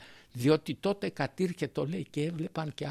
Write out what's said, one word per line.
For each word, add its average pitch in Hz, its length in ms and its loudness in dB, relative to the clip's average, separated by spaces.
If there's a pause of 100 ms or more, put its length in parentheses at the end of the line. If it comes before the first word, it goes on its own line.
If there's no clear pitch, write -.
(340)
Διότι 147 460 4
τότε 202 300 0
κατήρκετο, 151 760 -2
λέει, 165 220 -4
και 147 140 -2
έβλεπαν 160 500 -4
και 151 180 -4